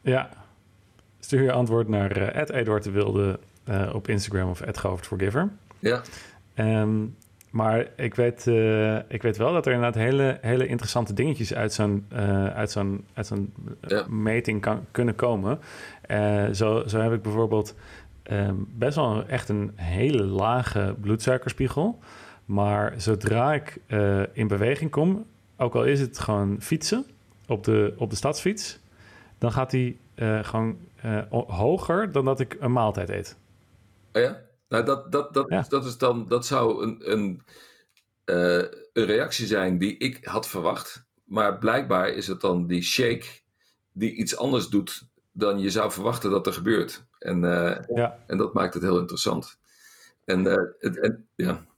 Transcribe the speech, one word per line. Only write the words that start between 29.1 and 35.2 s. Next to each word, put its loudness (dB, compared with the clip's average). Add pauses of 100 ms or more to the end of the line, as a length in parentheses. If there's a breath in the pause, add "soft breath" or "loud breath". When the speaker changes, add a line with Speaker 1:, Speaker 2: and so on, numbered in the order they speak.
Speaker 1:
dan 2
gaat 0
die, 0 (160)
eh, 0
gewoon, -2 (260)
eh, -2 (120)
o-, -2
hoger 0
dan 2
dat 0
ik -4
een 0
maaltijd 2
eet. -8 (760)
Speaker 2:
Oh 4
ja? -2 (260)
Nou, 2
dat, -2
dat, -2